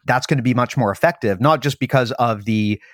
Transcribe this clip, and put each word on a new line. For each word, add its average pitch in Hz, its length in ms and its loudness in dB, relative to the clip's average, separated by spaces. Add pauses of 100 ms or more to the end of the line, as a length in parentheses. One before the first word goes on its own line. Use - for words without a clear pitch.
that's - 200 0
gonna 139 160 0
be 123 120 0
much 123 240 -2
more 107 140 2
effective, 110 500 0
not 143 200 2
just 139 180 -4
because 120 340 0
of 113 320 -2
the, 107 360 0 (120)